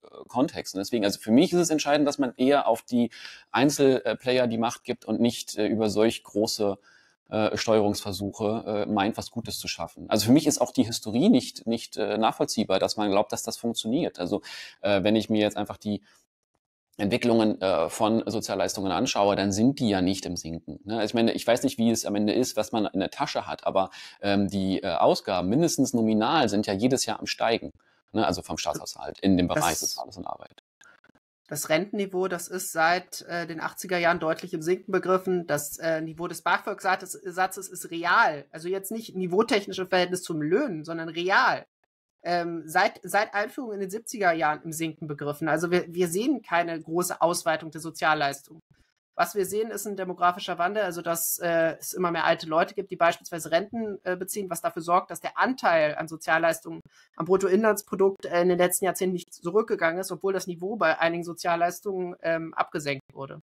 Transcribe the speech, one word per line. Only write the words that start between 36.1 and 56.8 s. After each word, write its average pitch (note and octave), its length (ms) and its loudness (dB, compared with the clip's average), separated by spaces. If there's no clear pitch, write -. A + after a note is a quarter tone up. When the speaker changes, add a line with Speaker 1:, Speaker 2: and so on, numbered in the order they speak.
Speaker 2:
des E3 140 -10
bafög-Satzes F#3+ 1200 -2
ist E3+ 240 -12
real, E3+ 600 2
also E3 180 -10
jetzt F#3+ 200 -4
nicht A3+ 280 -8
niveautechnisch F#3+ 600 0
im F#3 100 -6
Verhältnis F3+ 340 0
zum D#3+ 180 -4
Löhnen, E3+ 440 0
sondern E3 240 -8
real, F#3 560 2
ähm, E3+ 420 -2
seit, F3+ 380 2
seit G3+ 300 0
Einführung A3 400 -4
in G3+ 80 -6
den F#3+ 80 -6
siebziger G3+ 420 0
Jahren D3+ 320 2
im E3 80 -8
Sinken D#3+ 380 -6
begriffen. D3 400 -4
Also E3 220 2
wir, E3+ 220 0
wir F3 140 2
sehen A3+ 340 0
keine E3+ 380 0
große E3+ 420 -2
Ausweitung D#3+ 480 0
der D#3 120 -12
Sozialleistung. D#3 800 -2
Was - 220 0
wir F#3+ 100 2
sehen, G#3+ 260 -2
ist G3+ 140 -8
ein G3+ 120 -6
demografischer F3+ 600 -2
Wandel, G3+ 260 0
also F3 180 -4
dass, E3+ 380 -2
äh, E3 380 2
es - 140 -12
immer F3+ 200 0
mehr E3 120 0
alte E3 240 2
Leute E3 260 2
gibt, - 180 -6
die F3+ 40 -6
beispielsweise E3+ 560 0
Renten, G#3 520 -2
äh, F3+ 120 -2
beziehen, F#3 340 -6
was E3+ 120 -6
dafür E3+ 200 -4
sorgt, F3 300 0
dass E3 80 -10
der - 180 -8
Anteil F3 580 2
an D#3+ 120 -6
Sozialleistungen E3 720 0